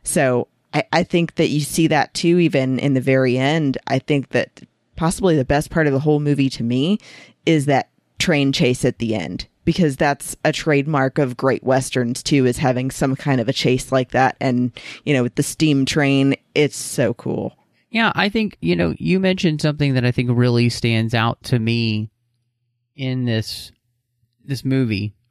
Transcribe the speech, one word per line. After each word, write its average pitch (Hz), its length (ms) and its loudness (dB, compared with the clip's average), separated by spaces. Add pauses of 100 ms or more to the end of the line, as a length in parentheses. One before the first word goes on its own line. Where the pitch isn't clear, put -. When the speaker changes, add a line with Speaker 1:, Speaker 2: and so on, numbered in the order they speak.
Speaker 1:
So 127 460 0 (260)
I, 151 180 0
I 165 100 2
think 170 340 -2
that 160 120 2
you 147 120 0
see 160 260 0
that 151 260 0
too, 170 280 2
even 131 380 0
in 143 140 0
the 131 80 2
very 131 380 2
end. 143 480 0
I 131 140 -2
think 143 300 -2
that - 300 -2 (360)
possibly 170 380 0
the 135 120 2
best - 240 -2
part 160 160 0
of 139 80 2
the 135 40 0
whole 151 220 2
movie 139 300 0
to - 120 -8
me 131 360 0 (480)
is 160 200 4
that 135 220 0 (300)
train 143 340 0
chase 127 320 0
at 127 140 0
the 113 160 -4
end, 87 340 -8 (160)
because 160 320 2
that's 143 480 -2
a 156 80 2
trademark 143 640 0
of 127 180 0
great 131 280 0
Westerns 127 580 0
too, 135 240 2
is 120 120 0
having 131 340 0
some 135 240 -2
kind 135 240 -2
of 110 80 -2
a 135 40 0
chase 127 380 0
like 131 220 -2
that. 123 280 2
And, 123 300 0 (340)
you 156 100 0
know, 127 100 2
with 120 100 -4
the - 80 0
steam 143 420 2
train, 139 520 2 (180)
it's 147 220 0
so - 380 -2
cool. - 420 -6 (340)
Speaker 2:
Yeah, 220 240 0
I 202 140 0
think, 214 320 -2
you 170 160 0
know, 170 220 -2
you 175 200 0
mentioned 185 420 0
something 147 340 0
that 127 100 2
I 123 80 2
think 123 200 0
really 120 360 4
stands 113 440 0
out 117 320 -2
to 123 140 0
me 113 520 -2 (840)
in 127 300 -6
this, 113 480 -4 (720)
this 135 200 -6
movie, 110 500 0 (160)